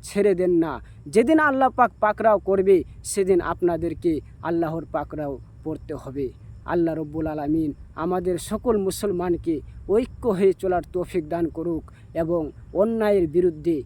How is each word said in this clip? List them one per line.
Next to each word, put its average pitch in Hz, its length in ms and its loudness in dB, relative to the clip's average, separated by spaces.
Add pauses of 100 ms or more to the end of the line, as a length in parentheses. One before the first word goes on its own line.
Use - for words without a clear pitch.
ছেড়ে 202 320 2
দেন 180 200 0
না। 165 180 2 (340)
যেদিন 240 340 4
আল্লাহ 269 300 4
পাক 240 200 4 (100)
পাকড়াও 214 380 4
করবে, 190 380 4 (280)
সেদিন 190 360 2
আপনাদেরকে 170 720 -2 (300)
আল্লাহর 165 500 -2
পাকড়াও 147 420 -6 (300)
পড়তে 156 300 -8
হবে। 135 320 -6 (380)
আল্লাহ 165 300 0
রব্বুল 156 320 -6
আলামিন 151 440 -2 (240)
আমাদের 180 440 -2
সকল 214 400 -2
মুসলমানকে 180 760 -2 (360)
ঐক্য 226 380 0
হয়ে 196 240 4
চলার 180 400 -2
তৌফিক 175 360 -4
দান 170 200 -2
করুক 160 360 -6 (300)
এবং 165 280 0 (320)
অন্যায়ের 208 540 2
বিরুদ্ধে 165 580 0